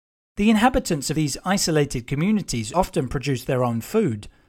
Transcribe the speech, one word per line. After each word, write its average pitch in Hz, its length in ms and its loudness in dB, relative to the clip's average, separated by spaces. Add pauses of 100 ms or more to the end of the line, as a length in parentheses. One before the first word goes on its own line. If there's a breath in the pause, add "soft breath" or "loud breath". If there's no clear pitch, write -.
(360)
The 208 140 4
inhabitants 220 580 2
of 143 80 -2
these 151 300 0
isolated 151 600 0
communities 143 680 -2
often 170 340 0
produce 131 360 -4
their 127 200 0
own 117 160 0
food, 127 480 -2 (200 soft breath)